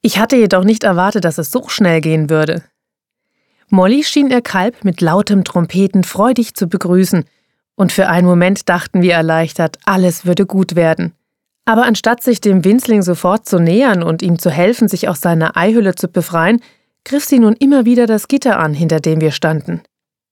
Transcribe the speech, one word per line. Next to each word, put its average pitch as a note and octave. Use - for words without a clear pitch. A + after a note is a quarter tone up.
Ich -
hatte A3+
jedoch F#3+
nicht G#3+
erwartet, F#3
dass E3
es D#3
so -
schnell E3
gehen D#3
würde. D#3+
Molly G3+
schien C#4+
ihr B3
Kalb G#3
mit F#3+
lautem F#3+
Trompeten F#3
freudig A3+
zu F3+
begrüßen, F3+
und -
für -
einen F3+
Moment F3+
dachten F3+
wir F3
erleichtert, D#3+
alles F3+
würde F3+
gut F#3
werden. E3
Aber A3+
anstatt A#3+
sich A#3+
dem F#3+
Winzling G#3+
sofort F3+
zu F#3
nähern F#3
und E3
ihm E3+
zu F3+
helfen, F#3
sich -
aus E3+
seiner E3
Eihülle G3
zu -
befreien, F3
griff C#4+
sie C4
nun A3
immer C#4
wieder A#3+
das G#3+
Gitter C4+
an, D#3
hinter D#3+
dem D#3
wir D#3
standen. D#3+